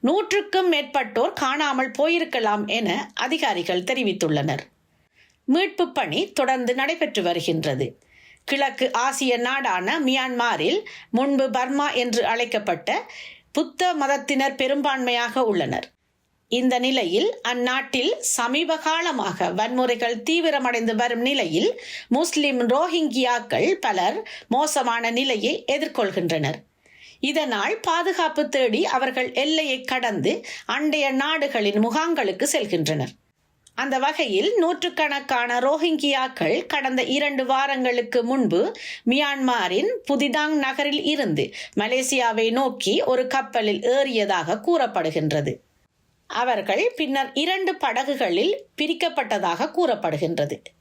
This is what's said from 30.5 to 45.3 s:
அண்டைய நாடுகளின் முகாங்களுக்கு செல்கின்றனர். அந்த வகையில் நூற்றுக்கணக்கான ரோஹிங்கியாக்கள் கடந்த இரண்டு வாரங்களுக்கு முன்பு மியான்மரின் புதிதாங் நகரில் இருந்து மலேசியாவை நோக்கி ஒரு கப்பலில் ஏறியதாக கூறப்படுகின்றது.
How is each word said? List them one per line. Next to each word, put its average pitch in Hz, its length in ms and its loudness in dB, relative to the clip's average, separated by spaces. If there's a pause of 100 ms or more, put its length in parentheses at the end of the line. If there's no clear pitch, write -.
அண்டைய 294 440 0
நாடுகளின் 269 720 0
முகாங்களுக்கு 254 680 0
செல்கின்றனர். 156 600 0 (600)
அந்த 262 240 -2
வகையில் 277 580 2
நூற்றுக்கணக்கான 277 1040 0
ரோஹிங்கியாக்கள் 277 960 2 (100)
கடந்த 262 360 -2
இரண்டு 277 440 0
வாரங்களுக்கு 254 760 0
முன்பு 233 380 2 (460)
மியான்மரின் 262 840 2 (160)
புதிதாங் 285 580 2
நகரில் 285 380 0
இருந்து 220 420 0 (320)
மலேசியாவை 233 760 2
நோக்கி 240 520 0
ஒரு 254 240 2
கப்பலில் 240 560 0
ஏறியதாக 214 840 2
கூறப்படுகின்றது. 160 840 0 (800)